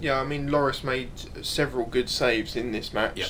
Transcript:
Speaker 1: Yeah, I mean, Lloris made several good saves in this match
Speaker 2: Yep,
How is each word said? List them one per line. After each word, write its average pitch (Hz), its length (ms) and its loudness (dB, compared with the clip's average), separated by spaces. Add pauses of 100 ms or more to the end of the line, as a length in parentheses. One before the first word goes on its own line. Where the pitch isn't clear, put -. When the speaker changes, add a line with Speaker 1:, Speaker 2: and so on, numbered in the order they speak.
Speaker 1:
Yeah, 139 200 2
I 131 40 -2
mean, 143 240 -2
Lloris 143 360 2
made 131 260 -2 (340)
several 135 420 0
good 123 220 2
saves 113 460 2
in 120 160 -2
this 107 220 -4
match 107 260 0
Speaker 2:
Yep, 90 120 -2